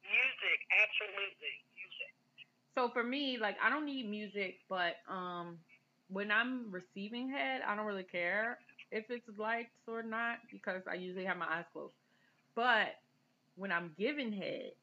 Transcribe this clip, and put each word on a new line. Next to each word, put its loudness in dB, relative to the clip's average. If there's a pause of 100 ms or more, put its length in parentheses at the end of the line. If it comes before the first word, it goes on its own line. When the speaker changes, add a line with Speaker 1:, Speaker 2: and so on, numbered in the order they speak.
Speaker 1:
music, 2 (140)
absolutely. 2 (220)
Music. -12 (640)
Speaker 2:
So 4
for 0
me, 0
like, 2
I 8
don't 2
need -2
music, -4
but, 2 (120)
um, -4 (500)
when -2
I'm 2
receiving -6
head, 0
I 2
don't -2
really -2
care 0 (320)
if -4
it's -6 (100)
lights -2 (100)
or -4
not -2 (120)
because -4
I -2
usually -4
have 0
my -2 (120)
eyes -4
closed. -10 (600)
But 6 (560)
when -2
I'm 0
giving 2
head -4 (100)